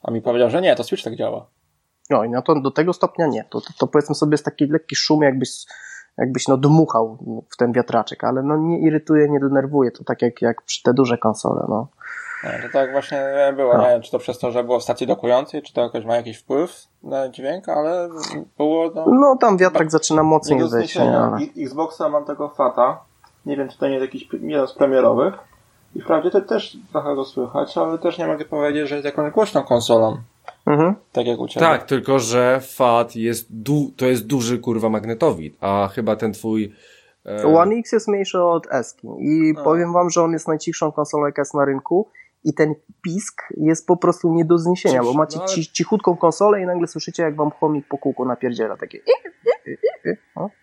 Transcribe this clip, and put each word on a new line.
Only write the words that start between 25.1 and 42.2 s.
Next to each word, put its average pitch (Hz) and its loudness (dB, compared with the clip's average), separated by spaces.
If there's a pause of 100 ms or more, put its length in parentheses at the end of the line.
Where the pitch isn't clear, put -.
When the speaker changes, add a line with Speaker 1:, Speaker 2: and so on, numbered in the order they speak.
Speaker 1:
I - -10
wprawdzie - 0
to 190 2
też - -6 (140)
trochę 143 -4
go 135 -4
słychać, 135 -6
ale 165 -2
też 170 -4
nie 170 -4
mogę 156 -6
powiedzieć, 147 -2
że 143 -6
jest 143 -8
jakąś 147 -4
głośną 202 0
konsolą. 113 2 (480)
Speaker 2:
Mhm. 160 4 (160)
Speaker 1:
Tak 120 -2
jak 120 -2
u 127 -6
ciebie. - 0
Speaker 3:
Tak, 147 2
tylko 135 0
że 123 2
FAT 117 0
jest 113 -6
du-, 139 -2
to 127 -2
jest 123 0
duży, 120 -2
kurwa, 113 -2
magnetowid, 104 -2
a 98 0
chyba 110 -2
ten 107 -4
twój, 107 -4 (520)
e 107 -2 (100)
Speaker 2:
One 196 4
X 233 -6
jest 220 0
mniejszy 196 0
od 170 2
Eski - -6 (120)
i 156 2
Speaker 1:
A. 147 -10
Speaker 2:
powiem 170 2
wam, 175 2
że 165 2
on 165 2
jest 160 -4
najcichszą 156 -2
konsolą, 147 -2
jaka 143 -2
jest 139 -4
na 143 2
rynku 143 -2 (380)